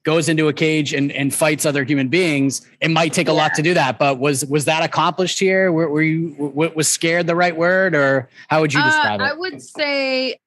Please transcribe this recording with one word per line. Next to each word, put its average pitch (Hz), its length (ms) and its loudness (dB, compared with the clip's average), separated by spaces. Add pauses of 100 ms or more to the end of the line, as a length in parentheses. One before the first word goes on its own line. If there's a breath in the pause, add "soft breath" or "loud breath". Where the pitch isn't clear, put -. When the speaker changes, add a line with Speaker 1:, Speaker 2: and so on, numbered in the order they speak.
Speaker 1:
goes 160 260 0
into 156 200 2
a 147 40 2
cage 156 400 0
and, 139 200 0
and 139 200 -2
fights 156 320 0
other 143 200 0
human 135 240 0
beings, 143 580 0 (140 soft breath)
it 160 100 0
might 160 240 0
take 170 140 0
a 156 40 4
lot 156 200 2
Speaker 2:
Yeah. - 20 -4
Speaker 1:
to 160 80 -2
do 175 120 2
that. 131 240 0
But 139 200 0
was, 135 260 -2
was 143 220 -2
that 156 160 2
accomplished 165 560 -2
here? 190 340 2
Were, 160 160 0
were 151 140 0
you, 160 280 0
w-, 143 200 -6
w-, 156 240 -2
was 156 140 -2
scared 170 380 0
the 170 100 0
right 175 200 0
word, 180 380 2
or 135 340 2 (200 loud breath)
how 156 120 2
would 156 140 0
you - 60 0
Speaker 2:
Uh, 294 40 2
Speaker 1:
describe 302 360 0
it? - 40 -2
Speaker 2:
I 285 80 -2
would 302 300 -10
say, 269 720 -4 (100)